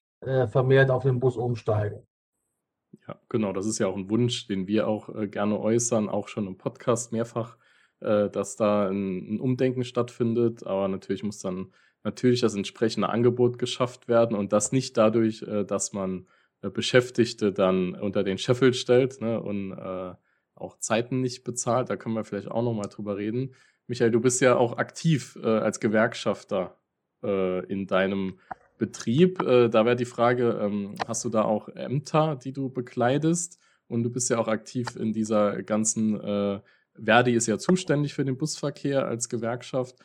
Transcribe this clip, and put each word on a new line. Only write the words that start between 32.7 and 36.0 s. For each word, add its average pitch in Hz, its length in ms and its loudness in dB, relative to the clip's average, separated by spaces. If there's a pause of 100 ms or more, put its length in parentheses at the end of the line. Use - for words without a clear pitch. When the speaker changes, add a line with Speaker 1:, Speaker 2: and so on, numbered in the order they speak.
Speaker 2:
Und 117 140 -2
du 123 60 0
bist 120 200 -4
ja 120 80 2
auch 110 100 0
aktiv 110 480 -4
in 110 160 -2
dieser 104 500 0
ganzen, 107 600 -2